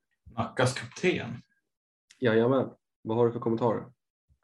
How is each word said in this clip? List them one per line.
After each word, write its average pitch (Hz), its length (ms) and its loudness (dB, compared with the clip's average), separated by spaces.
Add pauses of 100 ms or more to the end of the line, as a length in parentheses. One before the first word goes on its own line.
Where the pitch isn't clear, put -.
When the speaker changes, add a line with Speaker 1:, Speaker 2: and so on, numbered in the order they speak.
(360)
Speaker 1:
Nackas 123 380 -2
kapten. - 560 -4 (920)
Speaker 2:
Jajamän. 117 500 2 (340)
Vad 110 140 -2
har 120 80 6
du 117 60 2
för 120 80 -8
kommentarer? 113 460 0 (580)